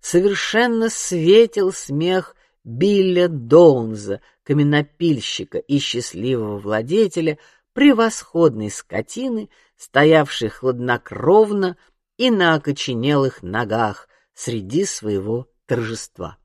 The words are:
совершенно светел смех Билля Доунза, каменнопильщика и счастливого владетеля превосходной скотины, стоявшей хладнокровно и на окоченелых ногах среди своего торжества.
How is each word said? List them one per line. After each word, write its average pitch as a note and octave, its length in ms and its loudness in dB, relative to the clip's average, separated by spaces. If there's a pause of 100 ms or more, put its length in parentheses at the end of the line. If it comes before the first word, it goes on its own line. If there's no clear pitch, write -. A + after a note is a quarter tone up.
совершенно A3 880 0
светел F#3+ 800 2
смех F3 640 -4 (280)
Билля F3+ 640 2
Доунза, A#2 920 4 (220)
каменнопильщика D3 1160 -2
и C#3 200 -2
счастливого A2+ 800 -6
владетеля D3+ 760 -2 (360)
превосходной E3+ 1000 2
скотины, A3 760 -8 (280)
стоявшей D3 720 2
хладнокровно C3 1300 0 (400)
и B3 140 2
на F3 240 2
окоченелых C#3 880 -2
ногах G#2+ 640 -4 (260)
среди A#2 520 -6
своего A2 640 -6 (160)
торжества. A2+ 800 -8